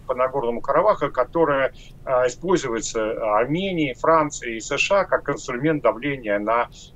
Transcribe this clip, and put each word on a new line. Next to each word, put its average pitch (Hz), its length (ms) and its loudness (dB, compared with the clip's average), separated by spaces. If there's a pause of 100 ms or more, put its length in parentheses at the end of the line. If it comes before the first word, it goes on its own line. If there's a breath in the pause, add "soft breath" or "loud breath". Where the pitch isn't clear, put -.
по 131 80 -4
Нагорному 123 480 0
Карабаху, 156 480 2
которая, 135 640 0 (320 loud breath)
а, 127 220 2
используется 113 1080 -2
Арменией, 151 580 0
Францией 147 640 0
и - 20 -8
С 139 180 -4
Ш 196 240 2
А - 40 -2
как - 240 -2
инструмент 143 520 -2
давления 117 560 0
на, 113 320 0 (260 loud breath)